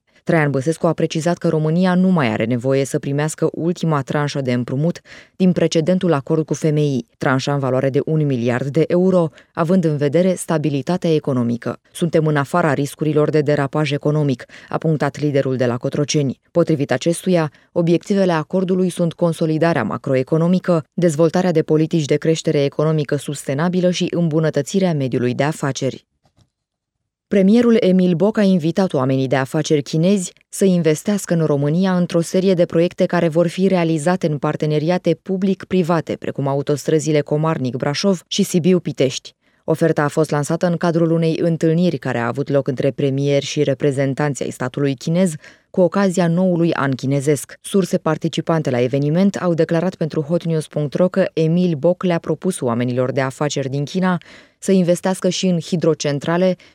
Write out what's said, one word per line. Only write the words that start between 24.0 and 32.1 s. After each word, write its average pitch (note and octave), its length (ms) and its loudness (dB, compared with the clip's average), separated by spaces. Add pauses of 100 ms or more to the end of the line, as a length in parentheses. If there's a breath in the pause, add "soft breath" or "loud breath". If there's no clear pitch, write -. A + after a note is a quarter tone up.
îmbunătățirea E3 840 0
mediului B2 400 0
de A#2+ 80 -2
afaceri. C#3 640 -4 (1200)
Premierul A3+ 520 6
Emil F#3 340 4
Boc G3 240 0
a G#3+ 40 2
invitat F#3 500 2
oamenii C3+ 340 0
de C3 100 0
afaceri D3 460 0
chinezi F3+ 500 0 (160)
să - 160 -2
investească F3+ 680 0
în E3 100 2
România D#3 520 0
într-o F3 240 0